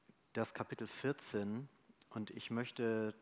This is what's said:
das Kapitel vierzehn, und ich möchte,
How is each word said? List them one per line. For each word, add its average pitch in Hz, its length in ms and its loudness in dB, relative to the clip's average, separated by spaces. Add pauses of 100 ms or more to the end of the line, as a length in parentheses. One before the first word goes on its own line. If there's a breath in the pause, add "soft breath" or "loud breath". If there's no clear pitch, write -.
(340)
das 113 200 2
Kapitel 117 340 -4
vierzehn, 117 800 0 (400)
und 104 220 -4
ich - 200 -6
möchte, 113 720 2